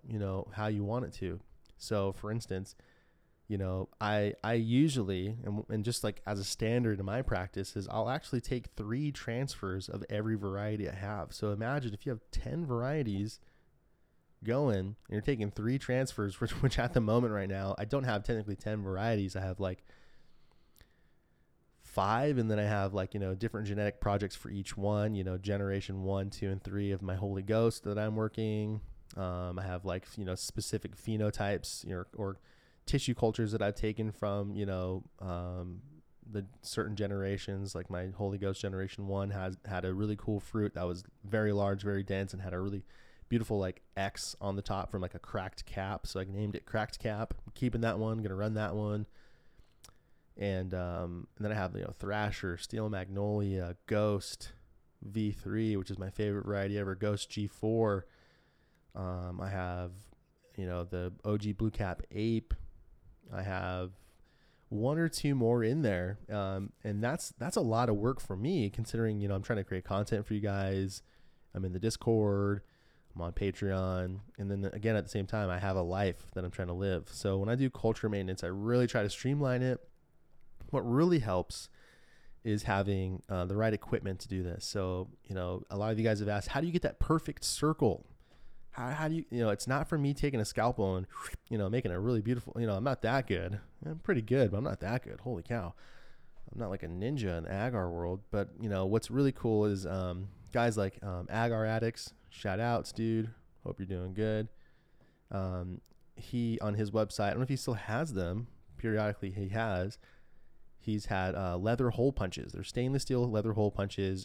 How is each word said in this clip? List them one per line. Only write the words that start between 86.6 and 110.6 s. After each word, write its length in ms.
do 60
you 60
get 100
that 160
perfect 460
circle?" 600
How, 180
how 180
do 60
you, 160
you 80
know, 120
it's 180
not 200
for 80
me 160
taking 280
a 40
scalpel 520
and, 100
you 80
know, 140
making 220
a 80
really 200
beautiful, 380
you 80
know, 80
I'm 100
not 180
that 240
good. 320
I'm 140
pretty 220
good, 280
but 80
I'm 60
not 160
that 240
good. 160
Holy 240
cow. 280
I'm 80
not 80
like 140
a 60
ninja 500
in 60
the 100
agar 340
world. 320
But, 200
you 80
know, 180
what's 240
really 220
cool 340
is, 200
um, 420
guys 240
like, 260
um, 280
Agar 340
Addicts, 480
shout 320
outs, 320
dude. 380
Hope 140
you're 80
doing 260
good. 360
Um, 500
he, 440
on 140
his 160
website, 360
I 40
don't 80
know 60
if 40
he 80
still 180
has 380
them. 360
Periodically 540
he 200
has. 460